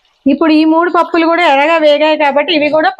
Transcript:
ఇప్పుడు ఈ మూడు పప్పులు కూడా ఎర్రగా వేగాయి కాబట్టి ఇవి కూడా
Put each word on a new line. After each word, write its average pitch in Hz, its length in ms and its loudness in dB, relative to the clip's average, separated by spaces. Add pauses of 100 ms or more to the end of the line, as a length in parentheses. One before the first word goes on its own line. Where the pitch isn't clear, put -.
(260)
ఇప్పుడు 311 260 0
ఈ 311 120 2
మూడు 330 260 0
పప్పులు 339 360 -2
కూడా 339 260 0
ఎర్రగా 294 260 0
వేగాయి 302 380 2
కాబట్టి 294 360 -2
ఇవి 294 160 0
కూడా 311 320 0